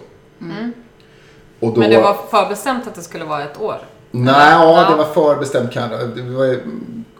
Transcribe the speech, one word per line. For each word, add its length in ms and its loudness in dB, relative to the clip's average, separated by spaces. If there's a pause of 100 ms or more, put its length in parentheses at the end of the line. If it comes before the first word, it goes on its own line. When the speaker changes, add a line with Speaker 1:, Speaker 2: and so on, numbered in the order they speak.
(400)
Speaker 1:
Mm. 320 -10 (880)
Speaker 2:
Och 140 -2
då 60 2
Speaker 1:
Men 100 4
det 100 8
var 160 2 (140)
förbestämt 560 -2
att 80 -14
det 80 -16
skulle 220 -14
vara 200 -8
ett 160 -14
år? 180 -8 (320)
Speaker 2:
Nej, 240 0
Speaker 1:
Eller? 180 6
Speaker 2:
ja, 300 6
Speaker 1:
Ja. 80 2
Speaker 2:
det 60 2
var 80 0
förbestämt. 680 0
Kan-, 180 -6 (260)
det 60 -10
var 220 -4
ju, 160 -2 (580)